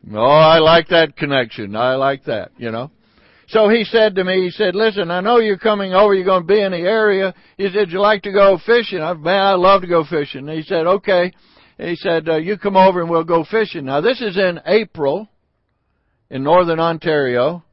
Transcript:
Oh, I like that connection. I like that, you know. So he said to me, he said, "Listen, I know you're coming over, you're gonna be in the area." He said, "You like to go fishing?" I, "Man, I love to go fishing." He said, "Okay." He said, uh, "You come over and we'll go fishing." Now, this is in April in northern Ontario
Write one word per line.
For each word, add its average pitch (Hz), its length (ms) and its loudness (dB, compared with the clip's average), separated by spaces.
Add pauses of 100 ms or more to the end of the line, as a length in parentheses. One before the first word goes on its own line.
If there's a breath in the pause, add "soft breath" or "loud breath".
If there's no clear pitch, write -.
(120)
Oh, 107 80 -6
I 156 380 6
like 165 300 4
that 165 280 0
connection. 120 600 -4
I 127 180 0
like 135 300 -4
that, 104 340 -8
you 117 120 -10
know. 120 200 -10 (580 soft breath)
So 214 200 2
he 226 160 2
said 214 300 2
to 190 100 -2
me, 185 180 -2
he 180 80 -4
said, 180 240 -4
"Listen, 202 360 -2
I 180 100 -4
know 233 180 2
you're 214 200 0
coming 202 340 -2
over, 202 220 4
you're 185 100 -2
gonna 185 220 0
be 208 160 2
in 196 100 -2
the 175 60 -6
area." 196 560 0 (240 soft breath)
He 196 100 -4
said, 190 220 -2
"You 185 100 -6
like 202 220 2
to 202 100 -10
go 196 320 4
fishing?" 214 360 0
I, 160 120 -4
"Man, 170 260 -2
I 196 140 2
love 185 300 4
to 180 40 -12
go 170 160 0
fishing." 143 460 -8
He 160 140 -8
said, 165 240 -4
"Okay." 185 460 0 (440 soft breath)
He 170 200 -8
said, 165 300 -4
uh, 160 100 0
"You 175 200 -4
come 202 200 -2
over 185 260 4
and 165 80 -6
we'll 165 120 0
go 165 220 0
fishing." 208 400 -4
Now, 135 160 -2
this 247 220 -2
is 196 160 -4
in 180 260 -2
April 180 640 -2 (1000)
in 131 120 -8
northern 165 380 2
Ontario 156 840 -2 (100)